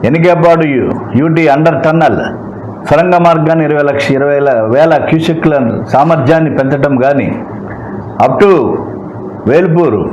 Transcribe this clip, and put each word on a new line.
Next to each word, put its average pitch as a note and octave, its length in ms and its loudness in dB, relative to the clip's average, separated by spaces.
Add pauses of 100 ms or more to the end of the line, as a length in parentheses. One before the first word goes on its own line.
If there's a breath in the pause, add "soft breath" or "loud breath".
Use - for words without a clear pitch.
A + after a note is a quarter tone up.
ఎనికేపాడు E3 560 2 (100)
యు-, G2 200 -2 (260)
యూటీ D#3+ 240 2 (120)
అండర్ D#3+ 280 2
టన్నల్ D#3 340 2 (680)
సొరంగ F3 260 2 (120)
మార్గాన్ని D#3+ 400 2
ఇరవై D3 240 0
లక్ష, C#3+ 140 -2 (120)
ఇరవై C#3+ 220 0 (340)
వేల D#3 200 4 (160)
క్యూసెక్ల D#3+ 440 0 (400)
సామర్థ్యాన్ని D3+ 640 2
పెంచడం C#3 380 0 (100)
కానీ, C#3 240 0 (960)
up - 160 0
to G3+ 100 6 (1000)
వేల్పూరు D#3+ 640 2